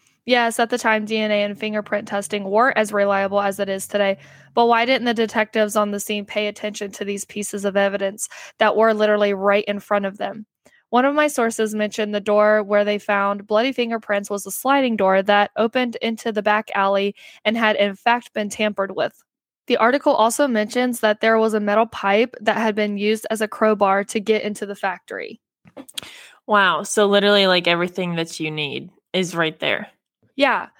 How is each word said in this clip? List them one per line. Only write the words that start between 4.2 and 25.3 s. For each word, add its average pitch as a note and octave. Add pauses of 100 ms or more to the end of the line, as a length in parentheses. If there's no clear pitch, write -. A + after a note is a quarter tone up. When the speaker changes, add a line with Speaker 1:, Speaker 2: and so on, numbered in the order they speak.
Speaker 1:
but A#3
why A#3
didn't B3
the A#3+
detectives G#3+
on G#3
the G3+
scene G#3
pay G#3+
attention G#3
to G3+
these G3+
pieces G3+
of G3
evidence G3 (280)
that G#3+
were A3
literally G#3
right G3+
in G3+
front G3+
of G3
them? G3+ (420)
One B3
of C#4+
my D4+
sources A3+
mentioned G#3+
the G#3
door G#3
where G3+
they G#3
found G3+
bloody A#3
fingerprints A3
was G3+
a G3
sliding C4
door F#3+
that G3+
opened A#3
into A3+
the G#3
back G#3+
alley G3 (280)
and A3
had G#3+
in G3+
fact A#3+
been G#3
tampered G3
with. - (460)
The A#3+
article C4
also A#3+
mentions A#3+
that G#3+
there A3+
was A3
a G#3+
metal G#3
pipe A3
that G#3
had A3
been G#3
used G#3+
as A3
a G#3+
crowbar G3+
to A3+
get G#3+
into G#3
the G3
factory. F3+ (1040)